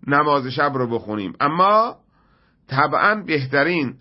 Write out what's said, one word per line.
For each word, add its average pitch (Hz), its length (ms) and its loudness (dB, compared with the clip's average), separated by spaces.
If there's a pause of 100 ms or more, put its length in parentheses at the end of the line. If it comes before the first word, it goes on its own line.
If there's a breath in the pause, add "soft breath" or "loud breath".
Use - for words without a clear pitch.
نماز 143 400 2
شب 143 280 -2
رو 127 120 -2
بخونیم، 107 520 -6
اما 196 560 2 (720)
طبعاً 151 600 0
بهترین 143 720 0